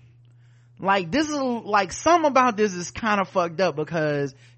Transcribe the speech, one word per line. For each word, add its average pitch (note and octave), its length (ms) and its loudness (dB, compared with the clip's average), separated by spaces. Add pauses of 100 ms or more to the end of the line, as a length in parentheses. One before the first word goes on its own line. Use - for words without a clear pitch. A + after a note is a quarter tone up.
(800)
like, F#3 320 -2
this D4 180 0
is, D4+ 80 -6
like, G#3+ 560 0
something D#4+ 380 2
about B3+ 260 2
this G#3 180 0
is F3 160 -10
kinda G#3 340 -2
fucked E3+ 360 -4
up E3 160 0
because D3+ 580 -2 (220)